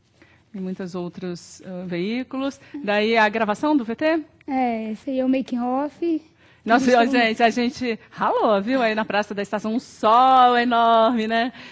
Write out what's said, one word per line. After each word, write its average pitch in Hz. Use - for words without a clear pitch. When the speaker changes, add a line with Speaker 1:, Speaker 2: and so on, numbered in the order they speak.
Speaker 1:
E 196
muitos 185
outros, 175
ah, 185
veículos. 247
Daí 214
a 214
gravação 226
do 240
V 226
T? 311
Speaker 2:
É, 233
esse 220
aí 262
é 254
o -
making 262
off. 285
Speaker 1:
Nossa, 233
Speaker 2:
A 247
gente 254
Speaker 1:
ó, 233
Speaker 2:
tem 233
um 269
Speaker 1:
gente, 226
a 226
gente 240
ralou, 220
viu? 254
Aí 220
na 214
Praça 208
da 202
Estação, 214
um 247
sol 247
enorme, 233
né? 226